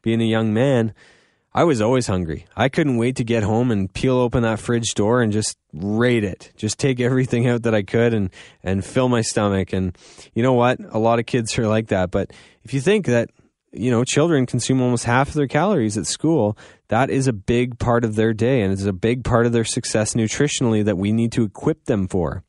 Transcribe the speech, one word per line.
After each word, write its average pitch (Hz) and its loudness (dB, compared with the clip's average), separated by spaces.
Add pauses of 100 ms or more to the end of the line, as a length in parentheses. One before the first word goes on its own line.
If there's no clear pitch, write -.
being 113 0
a - 2
young 110 0
man, 117 2 (580)
I 139 2
was 135 2
always 123 0
hungry. 90 -4 (100)
I 123 0
couldn't 143 0
wait 123 0
to 123 -2
get 113 0
home 110 0
and 98 -2
peel 131 0
open 123 0
that 110 0
fridge 117 -2
door 110 2
and 113 2
just 107 -2 (160)
raid 107 0
it. - -8
Just - -6
take 131 -2
everything 123 0
out 120 -2
that 117 2
I 104 2
could 117 2
and, 98 -2 (320)
and 95 -2
fill 127 0
my 120 2
stomach. 101 0
And 92 -4 (340)
you 113 -2
know 127 4
what? 120 2 (120)
A 113 -2
lot 117 2
of 117 -4
kids 117 -4
are 117 0
like 110 0
that. 92 0
But 98 -4 (300)
if - -14
you 135 -2
think 190 0
that, - 0 (420)
you 120 -2
know, 117 2
children 143 2
consume 131 0
almost 123 0
half 127 2
of - -10
their 147 0
calories 147 0
at 82 -4
school, 127 0 (320)
that 123 0
is 131 0
a 131 0
big 120 -2
part 120 0
of 107 -2
their 110 2
day, 113 2
and 95 0
it's 98 -4
a 101 0
big 113 -2
part 117 2
of 120 0
their 117 2
success - -2
nutritionally 113 0
that 101 0
we 101 0
need 113 0
to 120 0
equip - -4
them 101 -2
for. 82 -4